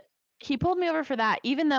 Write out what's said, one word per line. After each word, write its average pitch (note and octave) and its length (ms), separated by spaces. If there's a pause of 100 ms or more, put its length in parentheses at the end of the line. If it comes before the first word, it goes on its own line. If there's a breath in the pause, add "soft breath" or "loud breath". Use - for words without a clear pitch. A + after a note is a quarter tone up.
(400)
he C#4 180
pulled F4+ 200
me F4 120
over D#4 140
for C4+ 120
that, A3 260
even C#4+ 280
though C#4 80